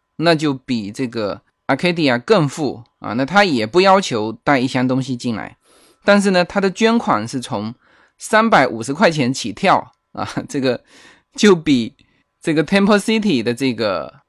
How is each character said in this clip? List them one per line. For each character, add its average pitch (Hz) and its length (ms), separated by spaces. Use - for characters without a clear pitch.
那 165 180
就 151 200
比 113 360
这 127 160
个 110 360
Arcadia 143 520
更 160 300
富 120 340
啊， 104 160
那 131 100
他 190 200
也 123 220
不 175 140
要 190 180
求 110 340
带 143 140
一 123 80
箱 127 200
东 131 160
西 127 140
进 120 180
来， - 220
但 202 160
是 196 120
呢， 180 120
他 196 160
的 190 100
捐 226 280
款 113 280
是 127 140
从 110 340
三 220 320
百 165 160
五 113 160
十 127 100
块 175 180
钱 139 220
起 110 200
跳 160 400
啊， - 160
这 143 140
个 127 220
就 202 220
比 131 380
这 170 100
个 156 100
Temple 196 360
City 202 440
的 120 120
这 135 180
个， 98 400